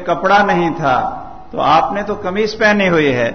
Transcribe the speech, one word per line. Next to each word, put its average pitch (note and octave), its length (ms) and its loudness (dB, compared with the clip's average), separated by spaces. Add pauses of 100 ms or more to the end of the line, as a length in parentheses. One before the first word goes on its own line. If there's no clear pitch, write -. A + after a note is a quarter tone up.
کپڑا F#3+ 380 2
نہیں F3 340 0
تھا، C#3 480 -2 (260)
تو C#3 100 -6
آپ D#3 320 2
نے G3+ 100 -4
تو G#3 120 -6
قمیض G#3 420 -4
پہنی G#3 320 2
ہوئی D3+ 240 2
ہے۔" A#2+ 220 0